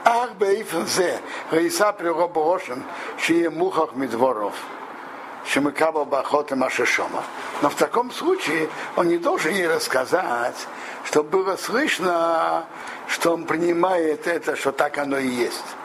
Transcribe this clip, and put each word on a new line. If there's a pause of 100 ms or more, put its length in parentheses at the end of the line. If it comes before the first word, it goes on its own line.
Ах,
бейфен
зе, (320)
рейса
при
Роб
Рошен, (340)
шие
мухах
медворов, (920)
шемыкаба
бахоте
машешома. (380)
Но
в
таком
случае (260)
он
не
должен
ей
рассказать, (360)
чтобы
было
слышно, (420)
что
он
принимает
это,
что
так
оно
и
есть. (200)